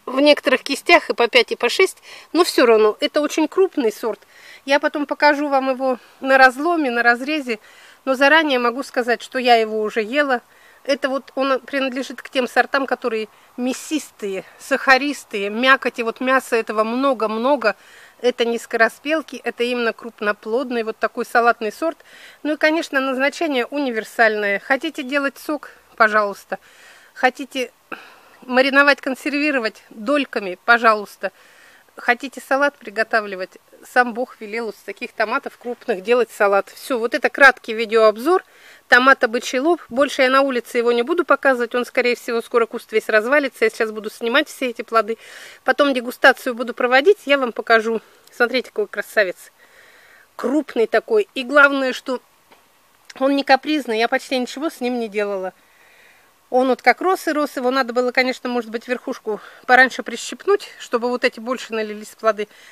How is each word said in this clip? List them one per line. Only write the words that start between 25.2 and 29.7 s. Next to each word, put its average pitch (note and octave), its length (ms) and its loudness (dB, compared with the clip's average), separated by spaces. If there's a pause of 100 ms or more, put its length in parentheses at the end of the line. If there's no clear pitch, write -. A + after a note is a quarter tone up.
сок, - 340 -8 (240)
пожалуйста. G#3 640 0 (540)
Хотите B3+ 580 -4 (680)
мариновать, C4+ 600 2
консервировать C#4 880 -4